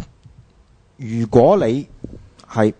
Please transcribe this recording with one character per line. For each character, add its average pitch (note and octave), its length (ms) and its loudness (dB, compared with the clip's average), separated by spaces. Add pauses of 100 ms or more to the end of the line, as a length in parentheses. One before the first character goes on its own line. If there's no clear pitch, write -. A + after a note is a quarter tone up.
(960)
如 A#2 300 -6
果 B2+ 380 4
你 C3 220 -4 (600)
係 G#2+ 300 0